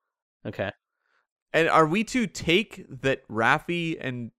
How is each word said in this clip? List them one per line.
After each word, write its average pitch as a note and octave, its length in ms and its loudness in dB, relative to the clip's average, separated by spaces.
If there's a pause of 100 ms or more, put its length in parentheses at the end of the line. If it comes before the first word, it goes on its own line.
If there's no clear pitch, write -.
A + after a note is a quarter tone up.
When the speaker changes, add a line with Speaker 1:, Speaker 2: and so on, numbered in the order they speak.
(460)
Speaker 1:
Okay. G2+ 260 -6 (840)
Speaker 2:
And D#3+ 160 2
are D#3+ 160 6
we F#3+ 200 0
to A#3+ 220 -2
take F#3 600 -2
that C3+ 400 -2
Raffi D#3 720 0
and B2 380 -8